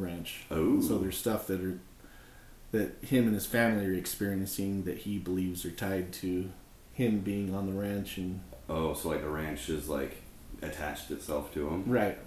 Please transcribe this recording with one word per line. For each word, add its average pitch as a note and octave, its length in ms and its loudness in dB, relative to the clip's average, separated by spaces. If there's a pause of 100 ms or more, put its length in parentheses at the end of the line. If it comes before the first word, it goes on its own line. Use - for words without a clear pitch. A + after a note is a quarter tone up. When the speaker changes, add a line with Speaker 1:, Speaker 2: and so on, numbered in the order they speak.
Speaker 1:
ranch. F2 460 -6
Speaker 2:
Oh. E2 300 6
Speaker 1:
So G#2+ 180 4
there's F#2+ 180 0
stuff A2 300 0
that F#2+ 160 0
are, F#2 160 -2 (960)
that G#2+ 320 0
him B2 220 6
and G#2+ 80 6
his G2 120 0
family A2 400 4
are F#2+ 80 4
experiencing G2 880 0
that F2 140 -2
he G2+ 200 -2
believes F2+ 460 0
are F2 60 -4
tied F#2 440 -2
to F#2 360 0 (420)
him A2 280 4
being G2 340 0
on G2 120 0
the F#2+ 140 0
ranch G2+ 380 -2
and F#2 220 -2 (280)
Speaker 2:
Oh, D#2+ 240 2
so, D#2+ 160 -4
like, D2+ 140 0
the D2+ 80 -2
ranch D#2 400 -2
is, D2+ 180 -2
like, C#2 320 -2 (400)
attached D2+ 500 -4
itself D2 440 -2
to D2 160 0
him? F#2 160 0
Speaker 1:
Right. G#2+ 400 4